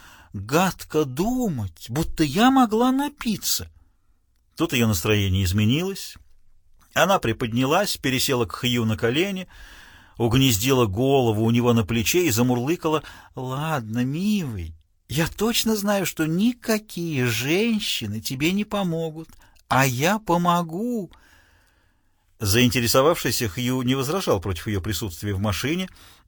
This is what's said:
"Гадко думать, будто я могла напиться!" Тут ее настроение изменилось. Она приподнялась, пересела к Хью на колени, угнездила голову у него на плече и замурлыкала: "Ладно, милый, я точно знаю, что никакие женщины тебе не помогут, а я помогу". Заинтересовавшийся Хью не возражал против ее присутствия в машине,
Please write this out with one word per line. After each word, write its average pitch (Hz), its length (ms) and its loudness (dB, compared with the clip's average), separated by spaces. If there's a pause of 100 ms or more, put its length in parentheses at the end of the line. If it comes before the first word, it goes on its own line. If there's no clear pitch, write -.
(320)
"Гадко 151 720 0
думать, 160 840 -4
будто 156 340 0
я 190 260 4
могла 247 400 4
напиться!" 269 800 -4 (840)
Тут 165 160 -2
ее 120 140 4
настроение 98 580 2
изменилось. 117 720 0 (800)
Она 185 240 4
приподнялась, 131 800 0
пересела 127 480 0
к - 60 -12
Хью 120 340 -2
на 110 100 0
колени, 180 500 -2 (720)
угнездила 123 720 2
голову 117 580 2
у 113 60 2
него 120 240 4
на 113 100 2
плече 117 420 0
и 143 40 2
замурлыкала: 127 720 0 (320)
"Ладно, 127 720 -4
милый, 143 720 -4 (340)
я 151 180 0
точно 220 500 0
знаю, 202 300 0
что 160 200 -2
никакие 180 1000 -2
женщины 131 960 -2
тебе 143 320 -2
не 202 120 0
помогут, 165 640 -4 (400)
а 131 180 4
я 147 320 0
помогу". 175 920 0 (1300)
Заинтересовавшийся 123 1080 2
Хью 127 340 -4
не 127 140 0
возражал 139 440 -2
против 95 280 -6
ее 101 120 -2
присутствия 104 540 -6
в 92 60 -4
машине, 139 480 -2 (400)